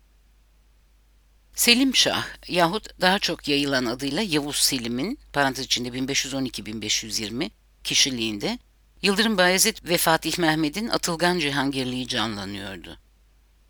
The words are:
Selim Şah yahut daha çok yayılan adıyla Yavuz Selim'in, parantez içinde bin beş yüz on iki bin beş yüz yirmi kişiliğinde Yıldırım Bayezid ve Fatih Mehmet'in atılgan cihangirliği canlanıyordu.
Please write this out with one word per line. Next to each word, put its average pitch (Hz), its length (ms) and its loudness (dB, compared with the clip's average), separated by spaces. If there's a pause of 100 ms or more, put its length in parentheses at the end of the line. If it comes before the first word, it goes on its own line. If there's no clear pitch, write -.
(1600)
Selim 247 400 4
Şah 117 300 2 (220)
yahut 175 540 0
daha 185 180 4
çok - 280 -4
yayılan 143 380 2
adıyla 139 360 -4
Yavuz 147 340 0
Selim'in, 127 640 -2 (140)
parantez 135 320 0
içinde 120 280 -4
bin 131 140 -4
beş 135 180 -2
yüz 131 80 -8
on 135 120 -2
iki 113 200 -8
bin 107 160 -8
beş 107 220 -2
yüz 107 160 -6
yirmi 113 320 -6 (320)
kişiliğinde 127 760 0 (420)
Yıldırım 202 360 2
Bayezid 185 460 4
ve 160 140 2
Fatih 160 400 2
Mehmet'in 156 520 0
atılgan 175 500 0
cihangirliği 135 680 -2
canlanıyordu. 101 920 -6 (680)